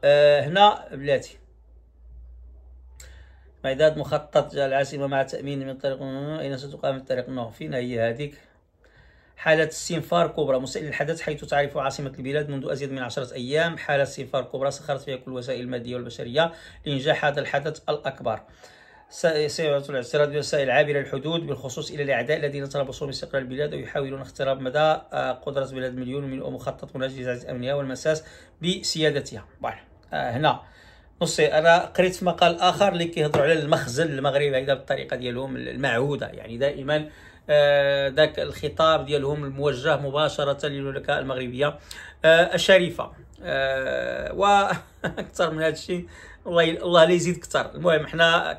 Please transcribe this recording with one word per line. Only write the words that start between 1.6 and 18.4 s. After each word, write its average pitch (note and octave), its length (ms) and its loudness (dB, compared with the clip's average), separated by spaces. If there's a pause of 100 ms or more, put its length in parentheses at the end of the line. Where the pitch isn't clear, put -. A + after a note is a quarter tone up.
إعداد D3+ 320 4
مخطط C#3+ 560 -2
العاصمة C#3 520 -2
مع C3+ 160 0
تأمين C3+ 440 -6
من C3 100 -10
طريق، C3+ 260 -6
أين C#3 540 -8
ستقام C#3 400 -6
الطريق؟ C3 320 -6
نو، A#2+ 220 -6
فين D#3 240 -10
هي B2 360 -2
هذيك؟ C#3+ 280 -8 (1000)
حالة D#3+ 320 4
استنفار E3+ 600 0
كبرى. C3+ 300 0
مسائل C3+ 300 -6
الحدث D#3 320 -4
حيث D3 240 -6
تعرف C#3+ 320 0
عاصمة C#3 420 -4
البلاد C#3+ 300 -2
منذ C#3 220 -6
أزيد C#3 220 -6
من C3+ 60 -6
عشرة B2+ 360 -6
أيام D#3 440 -2
حالة C#3+ 240 0
استنفار C3+ 420 -4
كبرى C3+ 260 -4
سخرت C3+ 300 -6
فيها C3+ 160 -10
كل B2+ 140 -14
الوسائل B2+ 300 -8
المادية B2 340 -8
والبشرية B2 580 -2 (340)
لإنجاح C#3+ 380 0
هذا C#3+ 160 0
الحدث C#3+ 480 -4
الأكبر. C3+ 520 -4 (680)